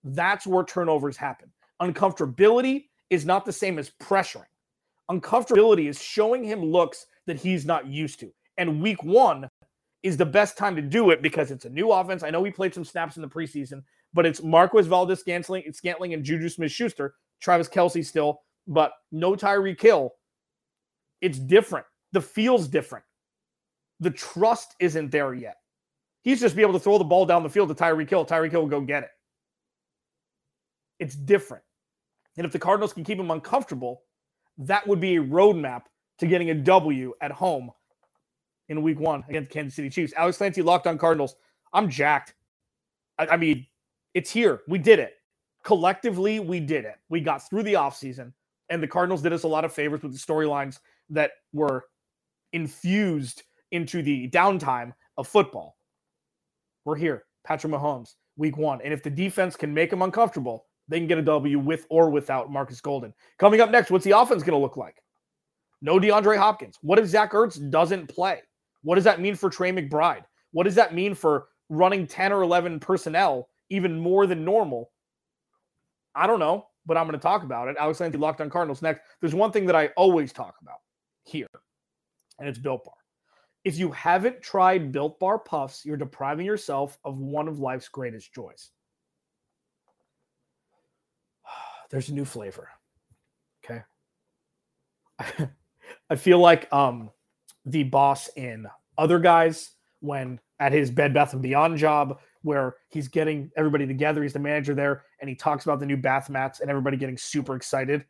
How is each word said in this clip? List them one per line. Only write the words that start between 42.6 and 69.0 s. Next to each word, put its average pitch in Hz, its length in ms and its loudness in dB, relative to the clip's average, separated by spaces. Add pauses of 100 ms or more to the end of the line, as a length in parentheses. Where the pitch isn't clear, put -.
I, 160 100 -2
I 170 80 4
mean, 151 300 0 (480)
it's - 160 -4
here. 202 380 2
We 185 100 -2
did 190 200 8
it. 120 160 -4 (500)
Collectively, 196 760 0
we 180 200 -4
did 147 240 -4
it. 107 120 -14 (120)
We 165 120 -4
got 143 280 -4
through 214 160 -4
the 208 100 0
offseason, 135 580 -4 (360)
and 165 140 -4
the 156 60 -4
Cardinals 180 340 0
did 165 100 2
us 170 120 -4
a 165 40 0
lot 156 160 0
of 160 80 -4
favors 147 300 -4
with 139 100 -12
the 135 60 -16
storylines 147 600 -4 (320)
that 151 220 -2 (200)
were 139 320 -2 (680)
infused 170 880 -4 (280)
into 170 320 -6
the 135 280 -4
downtime 139 640 0 (240)
of 135 100 -8
football. 101 500 0 (1080)
We're 151 120 -2
here. 147 280 -4 (200)
Patrick 156 280 -4
Mahomes, 139 420 -6 (220)
week 151 200 -2
one. 147 260 -2
And 143 100 -6
if 143 100 -8
the 151 80 -8
defense 185 440 -2
can 151 180 -8
make 165 200 0
him 185 100 -2
uncomfortable, 175 640 -2 (220)
they 156 100 -4
can 170 80 -4
get 165 120 2
a 160 40 -2
W 143 380 2
with 160 280 -4
or 160 220 6
without 139 400 -4
Marcus 135 300 -8
Golden. 131 340 -8 (240)
Coming 208 220 6
up 226 100 8
next, 226 220 4
what's 180 120 2
the 190 140 8
offense 151 240 4
gonna 151 160 0
look 139 180 -2
like? 101 260 -14 (800)
No 165 180 4
DeAndre 208 360 4
Hopkins. 196 460 2
What 175 160 4
if 220 80 4
Zach 208 260 2
Ertz 185 380 0
doesn't 165 380 0
play? 180 320 -4 (420)
What 165 140 2
does 190 80 4